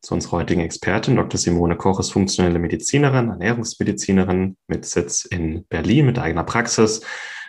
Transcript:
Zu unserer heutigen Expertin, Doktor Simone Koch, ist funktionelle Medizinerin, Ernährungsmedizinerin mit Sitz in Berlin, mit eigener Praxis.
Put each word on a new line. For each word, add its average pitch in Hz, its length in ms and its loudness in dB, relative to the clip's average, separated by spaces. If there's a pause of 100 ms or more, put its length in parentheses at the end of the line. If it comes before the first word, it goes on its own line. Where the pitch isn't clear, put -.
Zu - 120 -6
unserer 87 240 -2
heutigen 85 240 0
Expertin, 101 560 0
Doktor - 200 -2
Simone 85 380 2
Koch, 95 240 0
ist 92 140 -4
funktionelle 92 440 2
Medizinerin, 123 720 0
Ernährungsmedizinerin 95 1200 0 (120)
mit - 180 -6
Sitz - 400 -2
in 85 420 -4
Berlin, 98 380 4
mit 120 120 2
eigener 82 280 -2
Praxis. 117 560 2 (480)